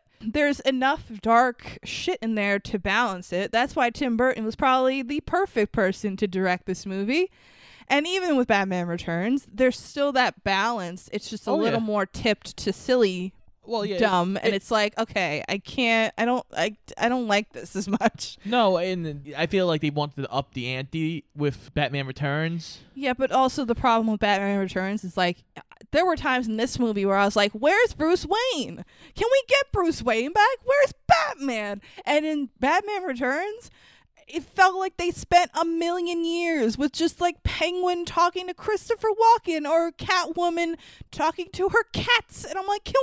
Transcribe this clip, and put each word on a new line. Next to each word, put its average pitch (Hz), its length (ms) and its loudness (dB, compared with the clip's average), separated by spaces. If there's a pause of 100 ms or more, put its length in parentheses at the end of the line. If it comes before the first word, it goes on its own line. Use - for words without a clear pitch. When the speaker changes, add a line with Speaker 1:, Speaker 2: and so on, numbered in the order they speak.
(220)
Speaker 1:
there's 285 400 0
enough 269 420 0 (180)
dark 240 640 2
shit - 380 -4
in 226 140 -2
there 202 240 0
to - 180 -6
balance 196 540 -2
it. 185 200 -2
That's 247 240 0
why 247 140 2
Tim 240 280 -2
Burton 247 260 2
was 220 120 -4
probably 262 460 2
the 285 200 -4
perfect 349 500 0
person 190 460 0
to 208 100 0
direct 185 380 -2
this - 200 -6
movie. 202 460 -2 (560)
And 285 180 0
even 359 320 0
with 247 100 2
Batman 190 400 0
Returns, 175 640 -4
there's 247 280 2
still 285 320 -2
that 254 320 0
balance. 196 680 -2
It's - 180 -8
just - 180 -10
a - 40 0
Speaker 2:
Oh, 269 60 2
yeah. 214 60 2
Speaker 1:
little 226 160 2
more 208 260 0
tipped - 520 -2
to - 160 -2
silly, 190 600 0 (300)
Speaker 2:
Well, 214 200 -4
yeah, 208 120 -4
it, - 40 -2
Speaker 1:
dumb, 196 380 2
and 226 120 -2
Speaker 2:
it 214 60 2
Speaker 1:
it's - 140 -6
like, 214 300 2
okay, 180 500 -2
I - 80 -2
can't, 226 600 0
I 226 80 0
don't, 247 200 0 (100)
I, 208 200 -2 (240)
I 233 100 2
don't 247 180 -2
like 208 260 2
this - 220 -12
as 190 120 -4
much. - 580 -2
Speaker 2:
No, 208 320 2
and 160 580 -6
I 160 120 -2
feel 185 180 2
like 160 160 0
they 151 80 0
wanted 143 340 -4
to - 80 -8
up 135 220 -4
the 123 140 -6
ante 156 560 -4 (120)
with 147 380 -4
Batman 139 320 -2
Returns. 156 760 -4 (140)
Speaker 1:
Yeah, 269 200 -2
but 262 180 0
also 262 340 2
the 233 80 2
problem 226 380 2
with 214 80 -2
Batman 202 400 2
Returns 190 440 -4
is, 180 140 -8
like, 180 200 2 (540)
there 330 140 4
were 349 100 2
times 254 320 0
in 220 100 -2
this 247 200 -2
movie 208 300 0
where 196 100 4
I 202 80 4
was 202 100 0
like, 208 180 4
"Where's 349 420 4
Bruce 320 280 2
Wayne? 339 640 -2 (300)
Can 427 160 -2
we 539 160 4
get 554 240 2
Bruce 339 320 0
Wayne 240 280 0
back? 453 320 4
Where's 539 300 2 (140)
Batman?" 269 720 0 (240)
And 294 180 2
in 302 260 -2 (100)
Batman 381 420 0
Returns, 330 720 -4 (560)
it 294 160 -8
felt 370 340 4
like 381 200 -4
they 349 120 -2
spent - 400 4 (100)
a 339 60 2
million 339 580 -2
years 330 540 0
with 285 140 -2
just, - 280 -2
like, 349 220 -2
Penguin 349 640 -2
talking 359 400 0
to 359 80 -8
Christopher - 560 -2
Walken 415 580 2
or 330 260 2
Catwoman 339 840 -2 (360)
talking 330 420 -2
to 370 160 0
her 453 220 2
cats. - 540 -2
And 381 140 -8
I'm 381 80 -6
like, 403 160 -2
"Can - 200 2